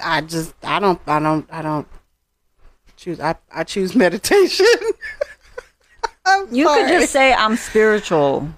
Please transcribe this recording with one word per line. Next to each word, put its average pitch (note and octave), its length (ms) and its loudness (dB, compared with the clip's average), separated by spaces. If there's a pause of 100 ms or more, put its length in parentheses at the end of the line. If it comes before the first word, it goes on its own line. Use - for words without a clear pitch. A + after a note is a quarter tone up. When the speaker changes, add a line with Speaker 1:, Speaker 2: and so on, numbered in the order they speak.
Speaker 1:
I D#3+ 200 -2
just, D#3+ 320 -8 (100)
I D#3 160 -4
don't, F#3+ 260 0
I D3+ 140 0
don't, D#3 320 -2
I D#3+ 100 -12
don't D3+ 240 -6 (1080)
choose, - 240 -10
I, D#3 140 -4 (180)
I D#3+ 120 -6
choose F#3 300 -4
<laughs> B3 100 4
meditation. F#4 640 2
<laughs> - 1500 -8
I'm F#4+ 280 0
Speaker 2:
You C4+ 140 2
could D4+ 200 2
Speaker 1:
sorry. - 20 0 (120)
Speaker 2:
just - 120 0
say, C4+ 200 4
"I'm G#3+ 240 2
spiritual." F#3 1000 0